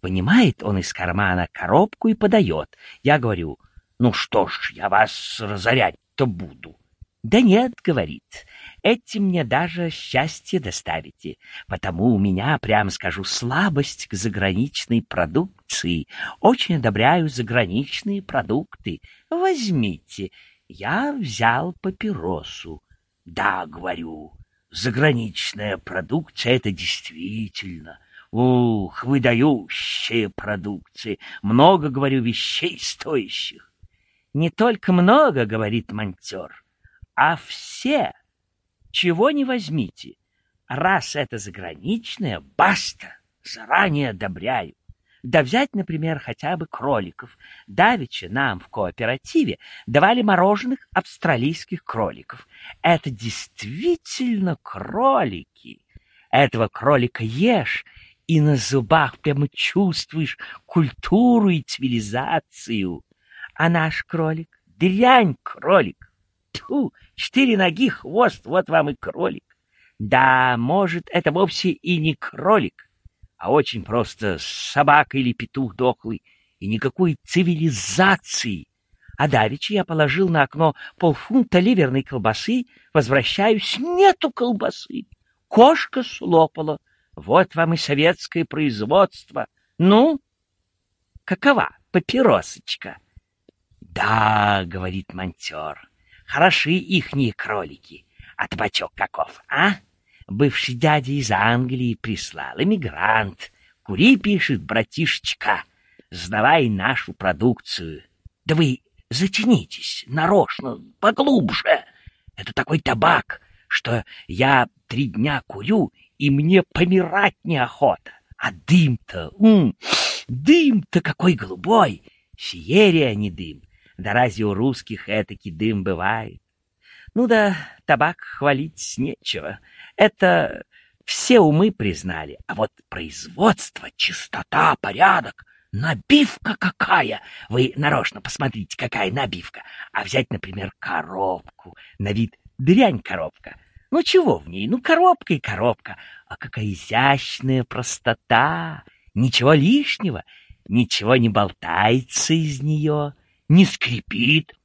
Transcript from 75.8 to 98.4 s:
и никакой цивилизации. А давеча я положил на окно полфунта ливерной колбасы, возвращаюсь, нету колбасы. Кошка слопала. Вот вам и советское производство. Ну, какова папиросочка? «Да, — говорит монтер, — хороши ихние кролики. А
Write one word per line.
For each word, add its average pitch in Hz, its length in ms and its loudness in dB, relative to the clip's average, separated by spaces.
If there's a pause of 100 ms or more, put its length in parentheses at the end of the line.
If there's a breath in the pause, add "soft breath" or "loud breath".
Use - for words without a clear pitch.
и 98 80 -10
никакой 131 580 -2
цивилизации. 165 1400 0 (500 soft breath)
А 147 120 0
давеча 127 460 0
я 190 100 0
положил 156 440 0
на 160 140 4
окно 151 320 0 (240 loud breath)
полфунта 180 600 2
ливерной 165 420 2
колбасы, 135 640 -2 (280 soft breath)
возвращаюсь, 156 840 0
нету 349 540 4
колбасы. - 760 -4 (400)
Кошка 269 560 6
слопала. 160 800 0 (340)
Вот 127 400 2
вам 165 200 0
и - 20 -2
советское 156 680 0
производство. 147 1000 -2 (320)
Ну, 226 400 6 (1040)
какова 220 540 0 (160)
папиросочка? - 1080 0 (800)
«Да, — 104 840 0
говорит 92 480 -8
монтер, — 78 640 -10 (480 soft breath)
хороши 165 480 2
ихние 139 580 -2
кролики. - 760 -10 (300 soft breath)
А - 100 -6